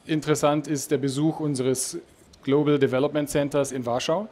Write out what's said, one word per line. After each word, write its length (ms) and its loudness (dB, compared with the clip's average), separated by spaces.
interessant 600 2
ist 240 -4
der 60 2
Besuch 440 0
unseres 560 -2
Global 380 2
Development 500 2
Centers 440 0
in 120 -4
Warschau. 460 -2